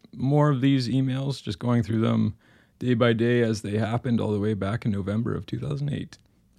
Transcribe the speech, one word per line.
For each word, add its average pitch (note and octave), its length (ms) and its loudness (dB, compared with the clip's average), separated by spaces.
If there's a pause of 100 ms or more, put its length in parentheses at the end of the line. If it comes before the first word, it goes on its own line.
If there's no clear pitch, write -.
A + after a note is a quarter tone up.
(140)
more D3 380 2
of B2+ 100 0
these C3+ 260 2
emails, C3+ 540 -2
just A2 160 -6
going A#2+ 240 2
through A2 200 0
them A2+ 340 2 (420)
day B2 160 0
by A#2 200 4
day A#2+ 280 2
as A2+ 220 0
they G2+ 160 -2
happened A2+ 420 0
all G#2 100 0
the G#2 80 0
way G#2+ 140 0
back G2+ 320 -4
in A#2 60 0
November G2+ 420 -2
of G#2+ 140 -6
two - 100 -8
thousand C#3+ 340 -4
eight, - 280 -8 (400)